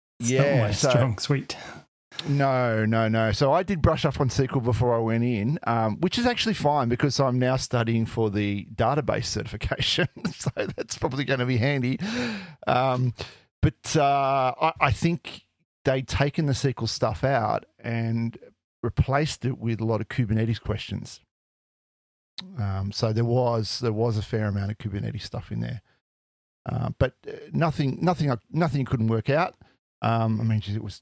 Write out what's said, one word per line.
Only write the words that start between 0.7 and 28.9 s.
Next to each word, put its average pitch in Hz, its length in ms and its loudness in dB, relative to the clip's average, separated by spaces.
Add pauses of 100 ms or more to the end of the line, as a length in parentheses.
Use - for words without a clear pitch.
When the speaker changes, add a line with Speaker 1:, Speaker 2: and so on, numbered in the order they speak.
Speaker 2:
so 131 180 2
Speaker 1:
strong 123 300 4
suite. - 360 -2 (720)
Speaker 2:
No, 127 580 2
no, 113 220 4
no. 110 240 2
So 139 220 2
I 185 100 2
did 170 180 -2
brush 160 240 2
up 139 140 0
on 135 100 2
sequel 131 320 0
before 120 340 2
I 117 40 2
went 113 240 2
in, 120 420 0
um, 113 360 0
which - 180 0
is 240 60 0
actually 226 280 0
fine 143 360 2
because 123 300 2
I'm 127 200 2
now 127 160 2
studying 117 500 0
for 110 240 0
the 101 460 0
database 117 500 0
certification. - 880 -2
<laughs> - 40 -20 (160)
So - 160 -4 (260)
that's - 220 -6
probably 139 260 -2
gonna 127 220 0
be 127 120 2
handy. 131 420 0 (680)
Um, 127 480 2 (480)
but, - 340 0
uh, 139 640 4
I, 160 200 4
I 139 120 4
think - 520 -2 (420)
they'd 135 220 2
taken 147 400 0
the 135 80 2
sequel 120 320 -2
stuff - 360 -2
out 110 420 0 (140)
and 117 580 -2 (440)
replaced 135 640 0
it 135 140 -2
with 113 200 -2
a 110 60 -2
lot 110 160 2
of - 80 -6
Kubernetes 113 500 0
questions. - 640 -6 (1400)
Um, 98 320 -2
so 110 220 -2
there 117 120 2
was, 117 540 0
there 117 140 0
was 110 240 0
a 104 60 -2
fair 107 240 -2
amount 98 240 -2
of - 80 -10
Kubernetes 101 420 -6
stuff - 300 -10
in 113 80 -4
there, 117 220 -6 (840)
uh, - 300 -4
but, 135 160 0 (140)
uh, 139 60 -10 (200)
nothing, 143 480 0
nothing, 151 340 2 (160)
nothing 151 280 0
you 127 60 0
couldn't 113 220 0